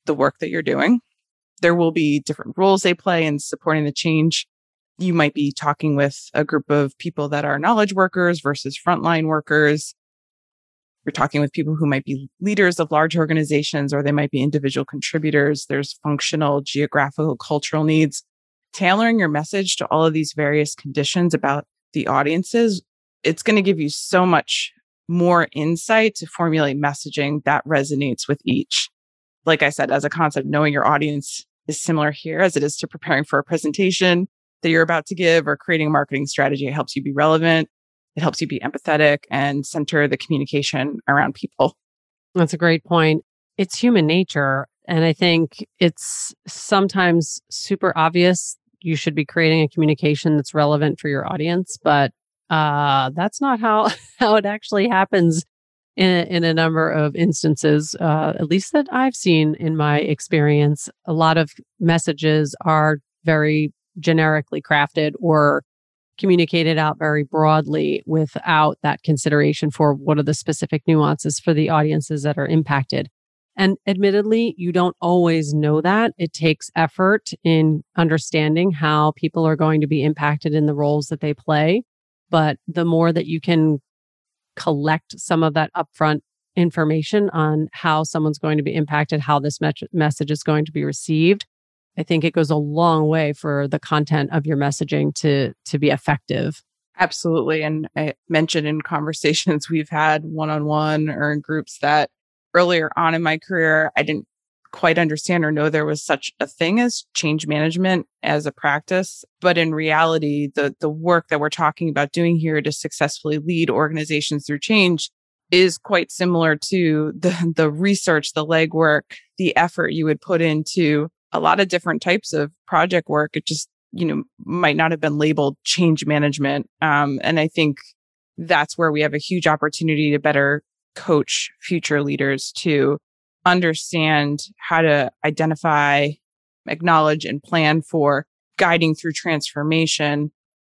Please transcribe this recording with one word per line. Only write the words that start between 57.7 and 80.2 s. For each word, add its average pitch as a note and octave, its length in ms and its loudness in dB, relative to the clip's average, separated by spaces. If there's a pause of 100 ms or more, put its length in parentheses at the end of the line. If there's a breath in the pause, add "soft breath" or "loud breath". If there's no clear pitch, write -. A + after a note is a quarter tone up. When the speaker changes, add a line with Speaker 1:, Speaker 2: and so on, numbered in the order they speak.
Speaker 2:
uh, D#3 380 0
at D#3 100 -4
least F#3+ 240 -2
that D4 180 0
I've C4 240 0
seen D#3 420 2
in D#3+ 200 -4
my D3 220 2
experience. D3 920 0 (180)
A F3 60 -4
lot D#3+ 240 2
of D#3 160 0 (260)
messages D#3 880 0
are D#3 340 2 (260)
very D3+ 480 2 (260)
generically D#3 640 0
crafted D3+ 580 0
or D3+ 420 4 (560)
communicated E3+ 600 2
out D#3 200 0
very D3+ 260 0
broadly D#3 800 0
without D#3 760 0
that D3 200 -2
consideration D3 680 0
for D3 240 2
what C#3+ 240 0
are D3+ 40 0
the D3+ 120 0
specific - 520 -4
nuances D3+ 520 0
for E3+ 160 0
the D3+ 160 0
audiences D3+ 520 0
that D3 160 -2
are C#3 80 -2
impacted. C#3+ 640 0 (480)
And F#3+ 200 2 (100)
admittedly, G3+ 680 0
you F3 160 -4
don't F3+ 280 2
always E3+ 520 2
know D3+ 280 2
that. G3+ 380 2
It E3+ 140 -4
takes - 440 -2
effort F#3 540 0 (120)
in D#3 400 2 (140)
understanding D#3+ 720 0
how D3+ 460 2
people D#3+ 300 -2
are D#3 100 2
going D#3 240 2
to D3+ 60 0
be D3 160 0
impacted D3+ 520 -2